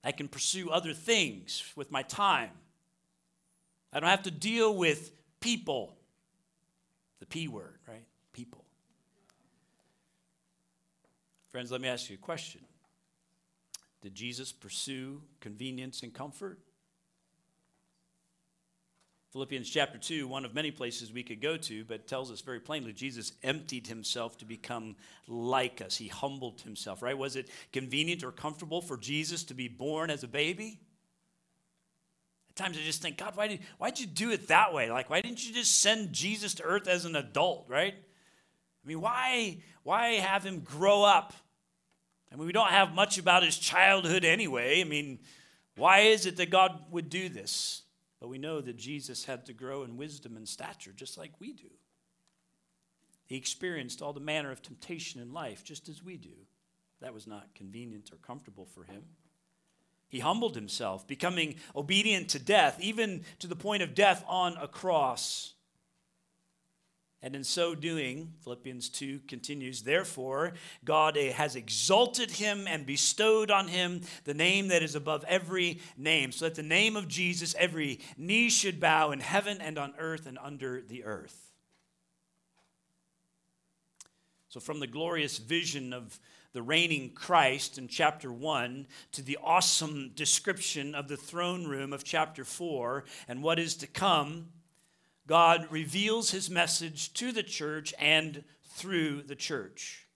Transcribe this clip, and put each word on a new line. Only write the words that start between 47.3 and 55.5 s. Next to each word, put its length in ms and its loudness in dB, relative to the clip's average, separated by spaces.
But 80 -14
we 100 -12
know 240 -6
that 160 -10
Jesus 480 -10
had 220 -10
to 60 -16
grow 280 -10
in 160 -12
wisdom 400 -12
and 100 -14
stature, 440 -12
just 260 -16
like 220 -16
we 140 -16
do. 180 -20
He 100 -10
experienced 680 -6
all 100 -8
the 60 -12
manner 320 -4
of 100 -14
temptation 580 -12
in 140 -14
life, 300 -10